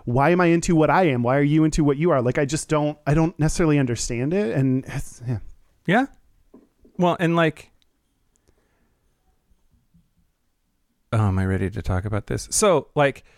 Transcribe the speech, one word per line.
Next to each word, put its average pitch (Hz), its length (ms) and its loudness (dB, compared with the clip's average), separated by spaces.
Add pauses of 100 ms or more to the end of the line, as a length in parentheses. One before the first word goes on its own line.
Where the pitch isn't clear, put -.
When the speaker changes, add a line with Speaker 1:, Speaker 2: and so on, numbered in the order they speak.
Speaker 1:
why 135 260 2
am 175 100 2
I 175 60 4
into 170 300 2
what 151 140 4
I 180 180 2
am? 123 140 0
Why 123 140 2
are 143 60 2
you 156 220 4
into 160 180 0
what 143 140 2
you 165 140 0
are? 135 120 2
Like, 123 160 0
I 151 60 0
just 147 240 -6
don't, 151 280 -2 (100)
I 143 80 0
don't 160 240 0
necessarily 151 400 2
understand 123 540 -2
it. 208 240 -2
And 131 300 0
it's, - 400 -12
yeah. 120 120 -4 (480)
Speaker 2:
Yeah. 233 200 0 (920)
Well, 175 200 2
and, 170 160 0
like, 165 360 -2 (3500)
oh, 113 140 0
am 95 120 0
I 95 80 0
ready 95 240 -2
to 101 120 -10
talk 92 220 -4
about 104 220 -6
this? - 240 -8
So, 180 440 0
like, 139 300 -2 (140)